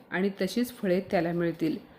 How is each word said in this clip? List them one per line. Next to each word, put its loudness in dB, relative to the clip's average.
आणि 2
तशीच -2
फळे 2
त्याला 2
मिळतील. 0